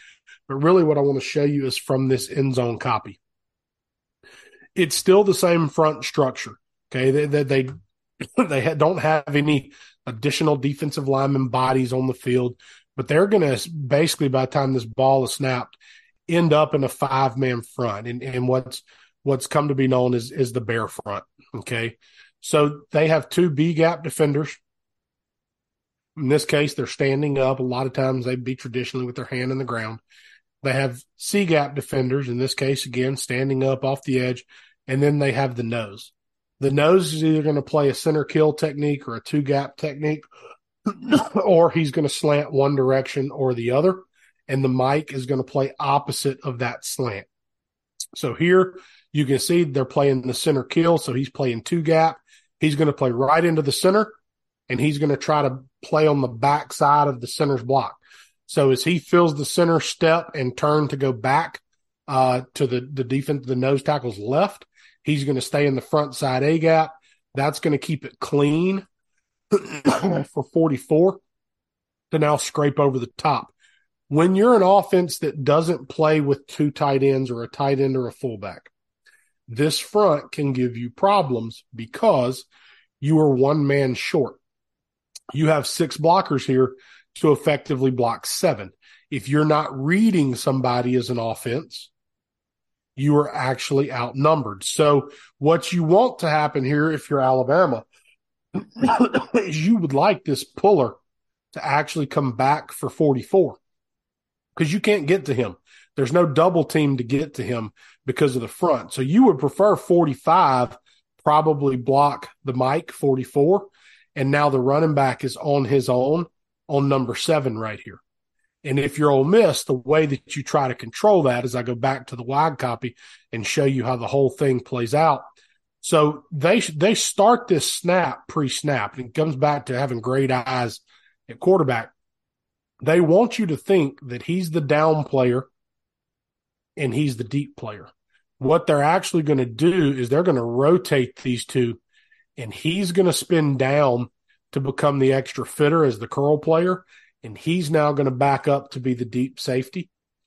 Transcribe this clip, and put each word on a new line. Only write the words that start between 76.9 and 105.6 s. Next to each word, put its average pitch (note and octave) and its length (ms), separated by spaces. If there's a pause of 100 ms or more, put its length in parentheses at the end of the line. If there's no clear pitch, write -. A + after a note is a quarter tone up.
ends C3+ 300
or A#2 100
a A#2+ 60
tight C#3 320
end C3+ 180
or B2+ 100
a G#2+ 40
fullback, G2+ 580 (800)
this C#3+ 320
front F#3 520
can C#3+ 220
give B2 240
you B2 140
problems C#3 720 (100)
because B2+ 720 (540)
you D#3 200
are D3+ 140
one C#3+ 320
man C#3 300
short. - 400 (960)
You D3+ 140
have D3+ 180
six - 320
blockers D#3+ 480
here C3 300 (400)
to D#3 160
effectively C3+ 600
block A#2 340
seven. G#2 460 (380)
If B2+ 200
you're D3 160
not D3+ 320
reading E3 580
somebody B2 600
as B2 140
an B2 80
offense, A#2 720 (1080)
you C#3+ 220
are D3 160
actually C3+ 580
outnumbered. B2+ 720
So D3 460 (280)
what D#3+ 340
you F3 120
want G#3+ 360
to E3+ 100
happen D3+ 340
here, D3 280
if D3+ 180
you're C#3+ 120
Alabama, C3 640 (680)
<coughs> A#3 800
is E3+ 320
you A3+ 120
would D#3+ 160
like E3 300
this C#3 200
puller E3 520 (580)
to D#3+ 120
actually D3 420
come C3+ 280
back C3+ 360
for - 180
forty-four C#3+ 680 (960)
'cause D3+ 160
you G3 80
can't G3+ 280
get E3+ 180
to C#3 80
him. A2+ 240 (380)